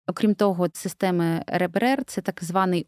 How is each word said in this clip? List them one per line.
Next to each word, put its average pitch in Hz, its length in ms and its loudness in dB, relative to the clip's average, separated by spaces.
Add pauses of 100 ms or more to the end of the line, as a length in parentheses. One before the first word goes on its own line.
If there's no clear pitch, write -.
Окрім 208 280 2
того, 180 380 2
системи 170 760 -2
Р 180 200 0
Б 175 140 -4
Р — 262 240 0
це - 140 -6
так 180 240 -6
званий 180 440 0